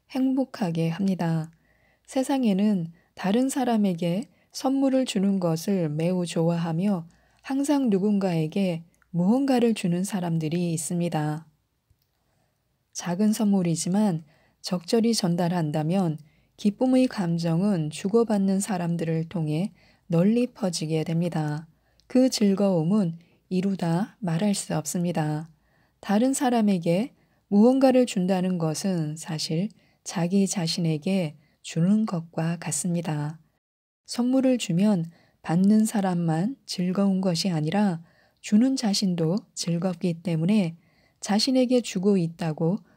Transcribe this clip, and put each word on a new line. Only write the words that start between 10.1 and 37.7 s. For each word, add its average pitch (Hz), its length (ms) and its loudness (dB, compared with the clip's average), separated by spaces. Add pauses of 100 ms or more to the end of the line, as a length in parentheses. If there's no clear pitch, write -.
있습니다. 160 720 -4 (1500)
작은 196 400 -2
선물이지만 185 920 0 (380)
적절히 226 540 0
전달한다면 170 1040 0 (440)
기쁨의 254 460 2
감정은 170 800 0
주고받는 196 720 0
사람들을 170 680 -2
통해 160 440 -2 (340)
널리 214 400 2
퍼지게 160 560 -4
됩니다. 165 640 -4 (400)
그 254 220 4
즐거움은 190 920 2 (300)
이루다 185 720 -2
말할 196 340 0
수 170 220 -6
없습니다. 160 720 -4 (480)
다른 226 340 0
사람에게 208 840 0 (340)
무언가를 254 580 6
준다는 185 520 0
것은 160 580 -2
사실 160 540 -4 (340)
자기 185 420 0
자신에게 165 920 -2 (260)
주는 208 440 2
것과 165 540 -4
같습니다. 160 800 -4 (640)
선물을 254 520 2
주면 175 520 0 (320)
받는 202 420 4
사람만 180 720 0 (100)
즐거운 185 540 0
것이 185 300 0
아니라 165 520 0 (380)